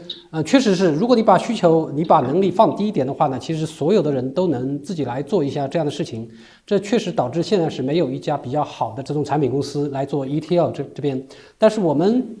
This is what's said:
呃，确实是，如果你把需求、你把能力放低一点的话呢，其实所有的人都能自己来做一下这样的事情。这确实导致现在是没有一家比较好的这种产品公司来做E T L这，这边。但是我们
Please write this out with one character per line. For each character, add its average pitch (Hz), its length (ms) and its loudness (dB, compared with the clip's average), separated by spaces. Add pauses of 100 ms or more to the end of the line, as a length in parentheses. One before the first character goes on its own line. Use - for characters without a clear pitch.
(300)
呃， 156 120 -4
确 262 180 4
实 214 140 2
是， 175 180 4
如 160 140 0
果 247 100 4
你 220 60 2
把 208 160 6
需 - 160 -2
求、 160 400 4
你 151 100 -2
把 175 160 4
能 131 180 0
力 196 120 2
放 196 260 4
低 202 100 -2
一 214 60 -4
点 131 140 0
的 135 40 -4
话 147 180 0
呢， 131 120 -4
其 160 140 -6
实 156 100 -4
所 156 300 0
有 196 80 4
的 147 100 0
人 131 220 -4
都 185 140 0
能 135 340 -2
自 196 120 -8
己 143 120 -4
来 123 160 -6
做 175 200 0
一 139 60 0
下 139 180 -2
这 135 120 -4
样 156 80 0
的 147 40 0
事 - 140 -6
情。 117 240 -10 (380)
这 202 120 0
确 202 200 0
实 185 120 -2
导 123 160 0
致 127 160 -2
现 208 160 0
在 160 80 2
是 - 140 -6
没 135 160 -2
有 156 140 2
一 135 100 -6
家 147 160 -2
比 123 140 -8
较 147 120 0
好 120 300 -6
的 123 100 -10
这 143 120 -6
种 147 100 0
产 147 160 0
品 135 100 2
公 135 120 0
司 143 260 -4
来 135 160 -4
做 139 220 -4
E 143 120 -2
T 175 200 0
L 147 120 2
这， 139 120 -8 (120)
这 - 60 -12
边。 131 260 -4 (300)
但 220 140 6
是 214 100 -2
我 165 140 2
们 214 460 2